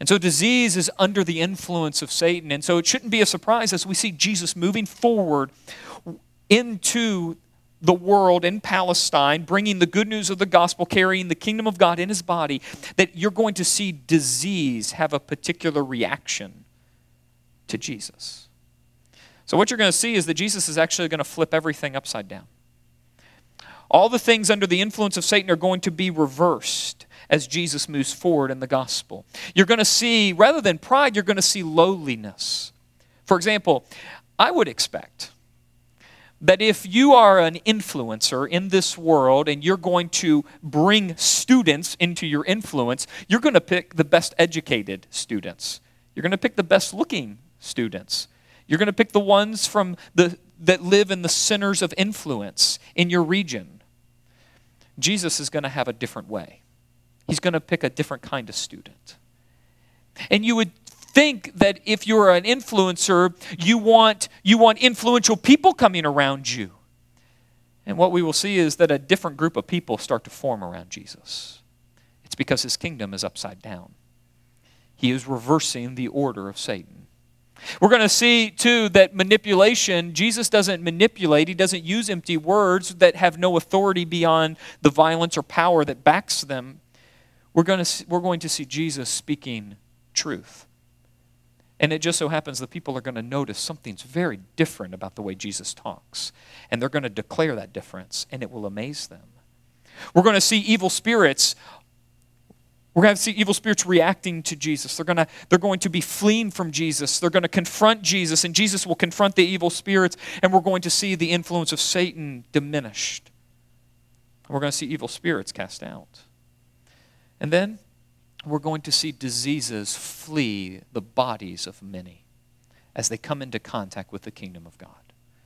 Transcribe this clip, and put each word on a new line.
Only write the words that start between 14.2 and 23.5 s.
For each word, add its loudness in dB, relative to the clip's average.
have -4
a -2
particular -4
reaction -8
to -6
Jesus. -14
So -2
what 4
you're -4
gonna 4
see 0
is 0
that -2
Jesus -2
is -8
actually 0
gonna -4
flip -4
everything -4
upside -8
down. -18